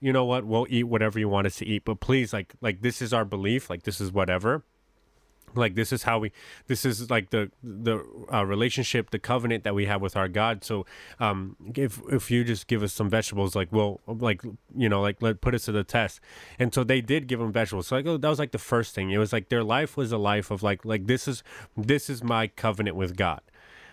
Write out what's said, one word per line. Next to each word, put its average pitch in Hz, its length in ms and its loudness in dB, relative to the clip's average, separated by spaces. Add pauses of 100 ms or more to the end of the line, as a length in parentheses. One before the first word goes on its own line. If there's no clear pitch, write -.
you 135 120 2
know 127 120 4
what? 123 200 0
We'll 110 240 2
eat 120 160 2
whatever 110 340 2
you 107 100 2
want 98 180 4
us 92 100 -2
to - 100 -8
eat, 104 180 0
but 107 160 -2
please, 127 320 2
like, 101 280 -6
like, 104 220 -2
this 123 180 0
is 117 140 -2
our 113 100 4
belief, 101 460 -2
like, 87 140 -8
this 101 160 -4
is 95 120 -4
whatever." 98 500 2 (920)
Like, 110 200 2
this 113 160 0
is 123 100 -2
how 113 160 2
we, 107 140 -4 (340)
this 123 180 -2
is, 117 260 -2
like, 110 200 0
the, 104 180 0 (140)
the, 110 420 -2 (280)
uh, 104 120 2
relationship, 113 680 0
the 107 100 -4
covenant 117 420 -2
that 104 100 -2
we 101 140 0
have 101 160 0
with 98 140 -2
our 95 100 0
God. 104 380 0
So, 101 200 -4 (360)
um, 95 340 -2 (220)
if, 135 240 -2 (100)
if 135 180 0
you 120 140 4
just 117 240 -2
give 110 160 0
us 101 100 -2
some 104 160 0
vegetables, 101 460 0
like, 95 160 0
we'll, 104 380 2
like, 113 340 -2 (340)
you 123 120 4
know, 101 120 4
like, 101 220 0
let, 113 180 2
put 123 140 2
us 117 120 -2
to - 40 -4
the 104 140 0
test. 110 340 0 (400)
And 123 160 2
so 131 80 2
they 127 180 4
did 131 280 0
give 123 120 0
'em 113 120 -2
vegetables. 107 340 0
So, - 80 -4
like, 135 100 0
oh, 165 120 0
that 147 120 0
was, 147 120 2
like, 143 100 -2
the - 80 -4
first - 380 0
thing. 95 160 -2
It 101 60 2
was, 107 140 2
like, 113 160 -2
their 120 140 2
life 123 340 0
was 127 140 -2
a 117 80 0
life 101 320 2
of, 101 140 -4
like, 101 200 0
like, 107 220 -2
this 123 220 2
is, 123 160 -6 (320)
this 127 340 2
is 120 140 -8
my 113 240 2
covenant 104 480 0
with 92 200 -2
God. 90 260 0 (500)